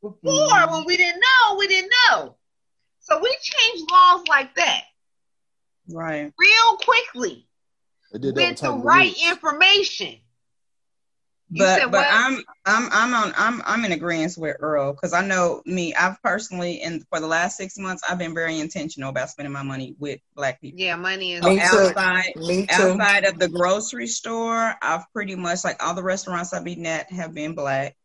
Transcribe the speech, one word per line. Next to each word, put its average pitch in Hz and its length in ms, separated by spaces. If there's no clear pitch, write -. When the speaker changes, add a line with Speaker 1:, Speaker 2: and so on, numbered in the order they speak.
Speaker 1:
Before, - 320
Speaker 2:
Mm. 403 400
Speaker 1:
when 320 120
we 359 120
didn't 349 240
know, 494 360
we 392 100
didn't 381 260
know. 151 280
So 320 200
we 494 220
changed 440 480
laws 359 380
like 277 260
that. 285 300
Speaker 2:
Right. 160 500
Speaker 1:
Real 440 380
quickly. 440 720
Speaker 3:
They 104 60
did 135 180
that - 40
Speaker 1:
With 349 100
Speaker 3:
with - 100
Speaker 1:
the 139 60
Speaker 3:
Tiger 247 120
Speaker 1:
right 330 280
Speaker 3:
Woods. - 220
Speaker 1:
information. 339 920
You 175 140
Speaker 2:
But, 185 140
Speaker 1:
said 262 140
Speaker 2:
but 196 80
Speaker 1:
what? 185 100
Speaker 2:
I'm, 240 340
I'm, 220 260
I'm 233 220
on, 214 200
I'm, 226 300
I'm 226 220
in 185 60
agreement 165 440
with 156 240
Earl, 147 320
'cause 165 220
I 185 120
know 180 380
me, 175 300
I've 185 280
personally, 180 600
and 165 260
for 165 120
the 160 60
last 170 300
six 190 220
months, 190 280
I've 180 120
been 165 160
very 160 260
intentional 151 480
about 131 220
spending 143 240
my 139 80
money 131 360
with 143 220
Black 139 240
people. 143 180
Speaker 1:
Yeah, 185 180
money 185 380
is 175 80
Speaker 2:
So 175 120
Speaker 4:
Me 196 60
too. - 20
Speaker 2:
outside, 185 480
Speaker 4:
Me 180 300
too. 180 160
Speaker 2:
outside 202 420
of 190 140
the 180 100
grocery 196 600
store, 226 760
I've 165 320
pretty 196 220
much, 180 280
like, - 180
all 165 120
the 185 80
restaurants 185 500
I've 170 160
eaten 170 160
at 160 280
have 170 200
been 156 220
Black. 139 500